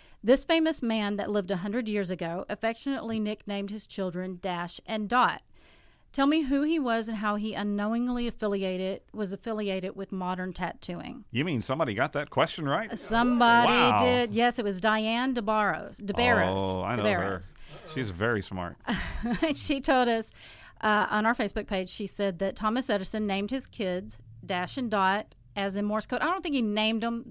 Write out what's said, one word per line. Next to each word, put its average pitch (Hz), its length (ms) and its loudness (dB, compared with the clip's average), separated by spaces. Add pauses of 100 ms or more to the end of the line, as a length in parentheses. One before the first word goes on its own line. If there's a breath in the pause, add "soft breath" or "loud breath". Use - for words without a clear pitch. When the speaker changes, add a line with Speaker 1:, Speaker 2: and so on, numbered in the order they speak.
(220 loud breath)
Speaker 1:
This 254 220 6
famous 320 380 2
man 214 340 0
that 202 140 -4
lived 202 200 0
a 190 80 0
hundred 214 300 -2
years 202 220 0
ago 175 400 -4
affectionately 226 680 -4
nicknamed 208 520 -4
his 208 160 -10
children 185 560 -6
Dash 175 420 -4
and 214 240 -4
Dot. 208 320 4 (680 soft breath)
Tell 277 160 2
me 311 160 4
who 277 200 0
he 320 180 2
was 226 280 0
and 220 100 -4
how 208 180 0
he 208 180 -4
unknowingly 226 720 0
affiliated, 190 760 -2 (100)
was 196 200 -4
affiliated 196 600 -4
with 190 160 -10
modern 185 420 -4
tattooing. - 800 -8
Speaker 2:
You 123 140 0
mean 147 180 0
somebody 135 320 0
got 127 200 0
that 143 160 -4
question 151 360 0
right? 202 320 -2
Speaker 1:
Somebody 233 720 6
Speaker 2:
Wow. - 300 6
Speaker 1:
did. 247 340 2
Yes, 240 240 4
it 226 60 -2
was 196 160 -2
Diane 220 540 2
DeBarros. 214 680 0
DeBarros. 202 580 4
Speaker 2:
Oh, 95 220 2
I 98 140 0
know 104 80 0
her. 98 340 0
Speaker 1:
DeBarros. - 160 -10 (400 loud breath)
Speaker 2:
She's 123 160 -4
very 104 320 0
smart. 90 340 -8 (120)
Speaker 1:
<laughs> 240 640 -2
She 277 260 -2
told 254 280 4
us, 226 240 -2 (480 loud breath)
uh, 214 300 2
on 214 160 2
our 233 80 4
Facebook 208 320 -4
page, 190 220 -2
she - 180 -8
said 196 340 -2
that 196 160 -2
Thomas 220 340 0
Edison 208 360 0
named 196 240 -2
his 262 160 -4
kids 190 520 -6 (260)
Dash 180 320 -4
and 247 140 -4
Dot 196 440 2 (220)
as 196 200 -2
in 208 80 0
Morse 214 220 -2
code. - 140 -4
I - 60 0
don't 359 160 -2
think 320 120 -2
he 262 80 2
named 214 400 0
them 233 280 -4